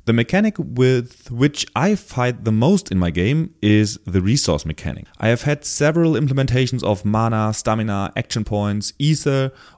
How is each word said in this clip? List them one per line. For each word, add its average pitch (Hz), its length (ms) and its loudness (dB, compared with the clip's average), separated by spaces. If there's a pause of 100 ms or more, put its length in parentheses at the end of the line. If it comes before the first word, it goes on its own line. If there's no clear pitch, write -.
The 117 60 2
mechanic 190 460 2
with 127 720 -2
which 131 340 0 (120)
I 185 180 2
fight 123 500 -4
the 110 60 0
most 139 400 2
in 95 80 0
my 87 120 2
game 113 520 0
is 107 420 4
the 92 160 0
resource 92 460 0
mechanic. - 400 -8 (140)
I 110 80 0
have 117 140 0
had 147 220 -2
several 160 500 2
implementations 131 680 0
of 101 220 0
mana, 110 500 0
stamina, 110 600 -2
action - 260 -4
points, 104 560 -2
ether, 139 540 0 (260)